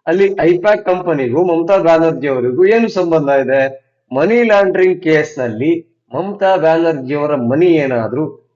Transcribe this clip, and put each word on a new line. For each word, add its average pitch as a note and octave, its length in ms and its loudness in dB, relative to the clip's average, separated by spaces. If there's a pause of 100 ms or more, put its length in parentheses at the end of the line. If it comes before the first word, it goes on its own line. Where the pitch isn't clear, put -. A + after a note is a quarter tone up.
ಅಲ್ಲಿ G3 340 0
ಐಪ್ಯಾಕ್ F3+ 440 0
ಕಂಪನಿಗೂ E3 600 -2
ಮಮತಾ E3+ 320 0
ಬ್ಯಾನರ್ಜಿ D#3+ 520 2
ಅವರಿಗೂ B2+ 360 -2
ಏನು A3+ 240 2
ಸಂಬಂಧ E3 400 -2
ಇದೆ? C3+ 680 -2 (200)
ಮನಿ G#3 280 0
ಲಾಂಡ್ರಿಂಗ್ F#3+ 600 2
ಕೇಸ್ D#3 360 0
ನಲ್ಲಿ C3 640 -4 (120)
ಮಮತಾ F#3+ 420 -2
ಬ್ಯಾನರ್ಜಿ D#3+ 580 0
ಅವರ D3 200 -2
ಮನಿ C3+ 320 0
ಏನಾದ್ರೂ C3+ 880 -2